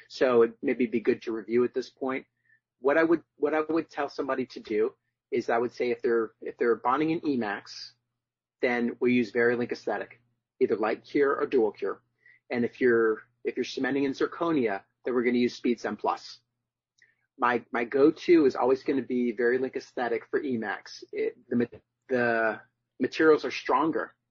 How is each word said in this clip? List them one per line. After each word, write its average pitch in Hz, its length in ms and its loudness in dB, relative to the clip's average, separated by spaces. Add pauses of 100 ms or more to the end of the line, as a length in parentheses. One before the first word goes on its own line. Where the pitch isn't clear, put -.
so 123 340 4
it 117 100 2 (100)
maybe 127 240 0
be 113 140 -4
good 117 220 0
to 120 100 -6
review 113 320 0
at 120 100 -4
this 123 160 -6
point. 135 360 -8 (540)
What 143 180 2
I 165 40 4
would, 165 200 2 (160)
what 147 160 -2
I 156 140 0
would 160 220 -2
tell 143 180 -6
somebody 131 380 -4
to - 140 -16
do 110 320 -2 (400)
is 120 160 -2
I 120 100 0
would 117 140 -2
say 123 180 -4
if 117 120 -4
they're, 117 280 0 (120)
if - 160 -10
they're 120 180 2
bonding 139 340 0
in 165 160 -4
E 143 100 0
max, 110 580 -8 (680)
then 120 380 0
we 123 140 2
use 120 180 0
Varilink 120 400 0
Aesthetic, 104 480 -8 (400)
either 123 160 2
light 110 280 -2
cure 139 300 2
or - 120 -2
dual 110 260 2
cure. - 280 -6 (500)
And 120 140 0
if - 160 -6
you're, 113 420 4 (220)
if - 120 -6
you're 127 80 -2
cementing 135 400 -2
in 139 80 -2
zirconia, 139 680 -2 (220)
then 127 100 -2
we're 123 100 2
gonna 123 140 2
use 120 160 2
Speed 120 260 -2
Sem 104 160 -6
Plus. - 420 -6 (1000)
My, 120 240 0 (100)
my 117 120 -2
go-to 151 640 4
is 123 80 2
always 127 300 0
gonna 135 180 0
be 120 300 -2
Varilink 123 440 0
Aesthetic 117 540 -6
for 131 100 -2
E 131 160 -4
max. 104 460 -8 (100)
It, 127 240 -4 (120)
the 123 80 -2
ma-, 117 220 -2 (300)
the 113 520 0 (400)
materials 151 440 4
are 127 60 -6
stronger 131 640 -2 (160)